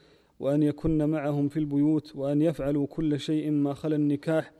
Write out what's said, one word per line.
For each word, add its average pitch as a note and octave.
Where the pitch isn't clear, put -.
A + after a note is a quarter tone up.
وأن D3
يكن D3
معهم C#3+
في D#3+
البيوت، D3
وأن C#3+
يفعلوا C#3+
كل D3
شيء D3+
ما C#3+
خلا D#3
النكاح. D3+